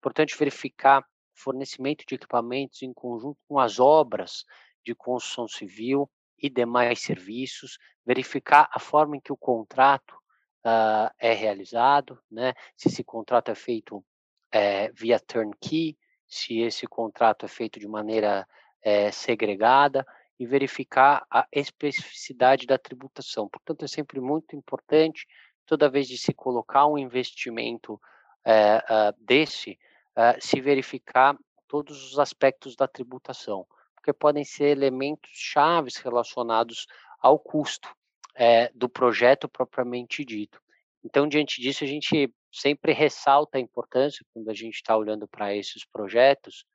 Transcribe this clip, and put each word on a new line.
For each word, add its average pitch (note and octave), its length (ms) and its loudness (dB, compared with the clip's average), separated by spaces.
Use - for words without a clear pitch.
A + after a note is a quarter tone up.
Importante - 360 -2
verificar C#3 680 0
fornecimento C3+ 720 -8
de C3+ 60 -8
equipamentos B2 680 -6
em B2+ 100 -12
conjunto A#2+ 540 -12
com C#3+ 120 -2
as A#2 200 0
obras B2+ 680 2
de A#2 100 -10
construção B2 520 -8
civil A2+ 640 -6
e C#3+ 100 -6
demais A#2+ 520 0
serviços, A2 800 -10
verificar C3 680 4
a - 80 -6
forma D3+ 360 0
em C3+ 40 -12
que - 120 -12
o C3+ 40 -6
contrato, C3 800 0
ah, A2 540 2
é A#2 140 0
realizado, A#2 840 0
né? B2 240 -4
Se - 120 0
esse - 160 -4
contrato A#2 460 -2
é G#2+ 40 -4
feito, G#2+ 500 -10
eh, G2+ 420 0
via A2+ 260 0
turnkey, D3+ 760 -6
se - 340 -8
esse A2+ 260 -4
contrato A2+ 580 -2
é G2+ 40 -12
feito A2+ 300 -10
de G#2 80 -14
maneira, G#2+ 600 -2
eh, G#2 300 2
segregada, B2 960 2
e B2 60 -8
verificar C3+ 840 2
a - 220 2
especificidade C3 1120 -2
da C3 120 2
tributação. B2+ 720 -12
Portanto, - 360 -12
é C3+ 40 -10
sempre C#3 320 -10
muito D3+ 340 -6
importante, D#3 720 0
toda D3 240 2
vez C#3 160 0
de B2+ 100 -14
se - 160 -4
colocar C3 540 0
um D3+ 100 0
investimento, A#2 1040 -8
eh, A2 440 6
ah, G#2+ 300 2
desse, B2 600 0
ah, A#2 260 4
se - 200 -2
verificar C3 760 2
todos C#3+ 460 -8
os C3+ 60 -4
aspectos C3+ 580 0
da C3+ 120 0
tributação, A#2+ 800 -12
porque - 180 -4
podem D3 320 0
ser - 240 -2
elementos C#3 640 -2
chaves D3+ 640 0
relacionados A#2 880 -4
ao C#3 180 6
custo, - 560 -8
eh, A#2+ 400 4
do B2 140 -4
projeto B2+ 600 2
propriamente B2 760 -8
dito. G#2+ 360 -12
Então, C#3+ 240 0
diante C#3+ 320 -2
disso, C3+ 240 -4
a - 20 -6
gente D3 460 -2
sempre C#3+ 400 -2
ressalta C#3+ 680 2
a - 20 -2
importância, B2+ 720 -4
quando A2 160 -12
a A2 60 -6
gente A2+ 280 -14
tá A2+ 140 0
olhando G#2+ 320 -4
pra G#2 260 -6
esses G2+ 300 -10
projetos A2 800 0